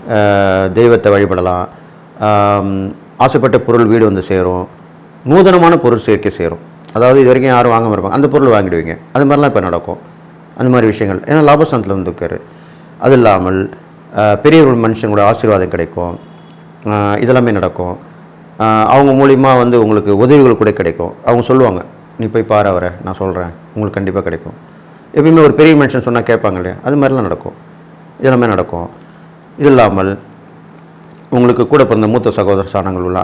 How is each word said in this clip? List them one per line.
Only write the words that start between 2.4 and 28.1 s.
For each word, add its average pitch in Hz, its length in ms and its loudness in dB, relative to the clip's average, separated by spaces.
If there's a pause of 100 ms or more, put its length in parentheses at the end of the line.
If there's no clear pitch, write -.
ஆசைப்பட்ட 127 340 0 (100)
பொருள் 117 240 2
வீடு 113 180 2
வந்து 92 200 -4
சேரும். 92 360 -4 (640)
நூதனமான 175 420 4 (100)
பொருள் 117 240 0
சேர்க்கை 104 320 0
சேரும். 85 240 -8 (320)
அதாவது 127 260 4
இது 123 100 4
வரைக்கும் 131 240 2
யாரும் 120 200 2
வாங்காம 113 200 -2
இருப்பாங்க, 98 240 -4
அந்த 143 140 2
பொருள் 139 220 2
வாங்கிடுவீங்க. 85 400 -2 (180)
அது 139 140 0
மாதிரிலாம் 143 260 0
இப்ப 98 160 -2
நடக்கும். 85 300 -8 (600)
அந்த 127 140 0
மாதிரி 113 200 2
விஷயங்கள். 98 360 -4
ஏன்னா 156 200 2
லாபஸ்தானத்துல 143 480 0
வந்துருக்காரு. 85 400 -8 (680)
அது 135 140 4
இல்லாமல், 95 400 2 (600)
அஹ், 104 220 2
பெரிய 156 260 6
ஒரு 120 160 0
மனுஷங்களோட 110 440 -2
ஆசீர்வாதம் 101 460 0
கிடைக்கும். 87 400 -6 (800)
அஹ், 104 300 0
இதெல்லாமே 120 360 2
நடக்கும். 90 360 -6 (680)
அஹ், 110 300 2
அவங்க 139 260 4
மூலியமா 135 320 4 (100)
வந்து 120 220 2
உங்களுக்கு 104 280 0 (120)
உதவிகள் 127 380 4
கூட 104 180 2
கிடைக்கும். 85 340 -6 (140)
அவங்க 120 220 0
சொல்லுவாங்க, 120 320 0 (380)
"நீ 110 140 -6
போய் 113 180 -2
பாரு 104 200 2
அவரை, 90 180 -2 (160)
நான் 92 160 -10
சொல்றேன், 90 320 -8 (200)
உங்களுக்கு 104 260 -6
கண்டிப்பா 95 280 -6
கிடைக்கும்." - 300 -10 (600)
எப்பயுமே 160 280 4
ஒரு 127 140 4
பெரிய 160 200 4
மனுஷன் 127 280 0
சொன்னா 120 200 -2
கேட்பாங்க 107 320 -2
இல்லையா, 90 160 -8 (120)
அது 143 120 -2
மாதிரிலாம் 135 280 0
நடக்கும். - 280 -8 (640)